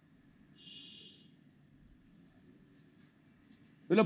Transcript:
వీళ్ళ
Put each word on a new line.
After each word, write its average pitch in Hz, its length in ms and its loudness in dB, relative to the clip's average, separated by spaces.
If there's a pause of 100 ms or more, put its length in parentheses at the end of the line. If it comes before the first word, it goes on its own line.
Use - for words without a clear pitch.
(4000)
వీళ్ళ 202 180 12